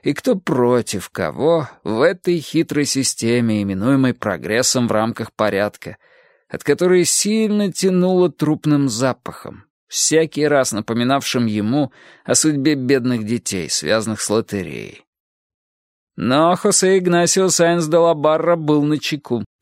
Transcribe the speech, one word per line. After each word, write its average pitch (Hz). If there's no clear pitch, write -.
и 143
кто 208
против 120
кого 131
в 110
этой 175
хитрой 151
системе, 117
именуемой 120
прогрессом 107
в 104
рамках 110
порядка, 101
от -
которой 180
сильно 208
тянуло 180
трупным 147
запахом, -
всякий 156
раз 143
напоминавшим 120
ему 110
о -
судьбе 151
бедных 127
детей, 104
связанных 107
с -
лотереей. 90
Но 151
Хосе 190
Игнасио 175
Сайенс 170
де 156
ла 170
Барра 160
был 151
начеку. 143